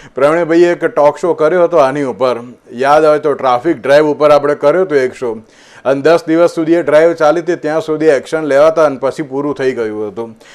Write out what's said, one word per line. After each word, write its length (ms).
પ્રવીણભાઈએ 560
એક 140
ટોક 320
શો 160
કર્યો 300
હતો 140
આની 260
ઉપર, 320
યાદ 320
હોય 140
તો 140
ટ્રાફિક 440
ડ્રાઈવ 280
ઉપર 260
આપણે 240
કર્યો 260
હતો 140
એક 180
શો, 280
અને 160
દસ 260
દિવસ 220
સુધી 240
એ 100
ડ્રાઈવ 300
ચાલી 280
હતી, 140
ત્યાં 260
સુધી 240
એક્શન 380
લેવાતા 420
અને 120
પછી 260
પૂરું 320
થઈ 160
ગયું 360
હતું. 300